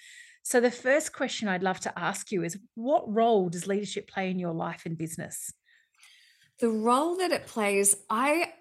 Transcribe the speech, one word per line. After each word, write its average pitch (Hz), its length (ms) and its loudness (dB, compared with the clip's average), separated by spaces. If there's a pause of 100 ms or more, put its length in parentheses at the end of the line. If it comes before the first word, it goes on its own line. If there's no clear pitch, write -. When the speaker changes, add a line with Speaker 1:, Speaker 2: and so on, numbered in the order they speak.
(420)
Speaker 1:
So - 160 2
the 240 120 4
first 269 420 0
question 240 360 -4
I'd 185 140 0
love 185 180 0
to - 180 -8
ask 175 340 -4
you 180 100 0
is, 170 160 -6 (160)
what 262 380 0
role 214 380 4
does 175 160 -6
leadership 202 420 0
play 190 220 -2
in 185 80 -2
your 170 160 -2
life 170 320 -6
and 165 100 -4
business? - 560 -8 (1080)
Speaker 2:
The 233 100 2
role 254 480 2
that 359 120 0
it - 160 -2
plays, 202 480 2 (140)
I 285 520 0